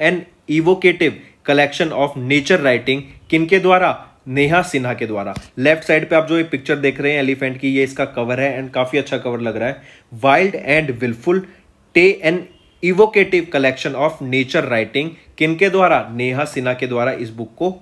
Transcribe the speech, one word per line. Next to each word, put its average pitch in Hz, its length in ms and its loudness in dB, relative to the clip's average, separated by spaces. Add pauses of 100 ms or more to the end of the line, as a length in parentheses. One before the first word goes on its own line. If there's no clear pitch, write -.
an 170 200 2 (300)
evocative 170 720 2 (260)
collection 143 480 0
of 139 320 -2
nature 143 320 2
writing, 131 400 0 (280)
किनके 165 300 2
द्वारा, 185 380 4 (320)
नेहा 143 320 2
सिन्हा 127 320 -2
के 117 140 -6
द्वारा। 101 260 -6 (240)
लेफ्ट 156 260 2
साइड 156 260 0
पे 170 60 2
आप 156 120 2
जो 165 100 0
ये 160 80 0
पिक्चर 147 320 -4
देख 139 240 -2
रहे 143 100 0
हैं 147 80 0
एलिफेंट 131 400 -2
की, 135 100 -2
ये 135 140 2
इसका 135 240 -4
कवर 123 320 -4
है 135 220 -2
and 127 120 -12
काफ़ी 131 260 0
अच्छा 139 180 -4
कवर 120 240 -4
लग 110 160 -4
रहा 113 120 -2
है। 139 120 -10 (400)
Wild 160 360 4 (120)
and 151 300 2
Willful, 127 400 0 (560)
टे-, 185 280 4
an 170 140 2 (460)
evocative 185 680 2
collection 135 480 0
of 151 220 -2 (120)
nature 131 300 0
writing, 127 460 -2 (280)
किनके 165 320 2
द्वारा, 170 420 2
नेहा 127 340 -2
सिन्हा 127 280 -4
के 127 140 -6
द्वारा 123 260 0
इस 117 180 -8
बुक 113 260 -12
को 185 240 -2